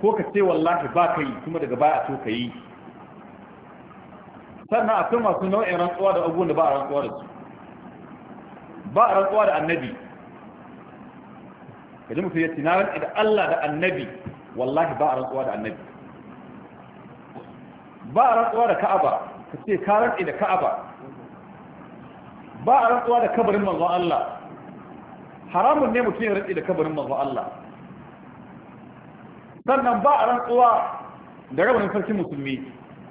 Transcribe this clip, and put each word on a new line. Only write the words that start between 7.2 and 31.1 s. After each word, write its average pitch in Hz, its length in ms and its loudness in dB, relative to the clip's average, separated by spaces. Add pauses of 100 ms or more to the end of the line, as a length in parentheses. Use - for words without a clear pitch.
Ba 202 140 8
a 190 80 4
rantsuwa 196 300 4
da 185 100 4
annabi. 156 400 -2 (2000)
Ka 117 60 -8
ji 143 80 -2
mutum 165 180 -2
ya 165 140 2
ce, 143 80 -6
"Na 165 140 4
rantsi 202 240 0
da 151 160 -4
Allah 208 340 2
da 165 160 0
annabi," 151 420 -2 (480)
wallahi 139 440 0
ba 147 100 2
a 127 60 0
rantsuwa 131 280 -2
da - 100 -4
annabi. 107 240 -6 (2250)
Ba 214 80 4
a 240 140 6
rantsuwa 233 320 2
da 196 80 4
Ka'aba, 180 360 2 (400)
ka 147 140 -12
ce 196 160 0
ka 208 180 4
rantsi 226 240 2
da 147 100 -4
Ka'aba. 185 520 0 (1800)
Ba 254 140 6
a 233 120 4
rantsuwa 240 320 2
da 220 80 4
kabarin 202 340 2
manzon 175 260 0
Allah. 175 480 0 (1120)
Haramun 247 420 4
ne 240 100 2
mutum 214 220 0
ya 208 100 2
rantsi 190 200 -2
da 156 80 -4
kabarin 160 320 0
manzon 135 240 -4
Allah. 131 280 -2 (2250)
Sannan 247 380 2
ba 285 100 6
a 226 140 4
rantsuwa 240 760 4 (500)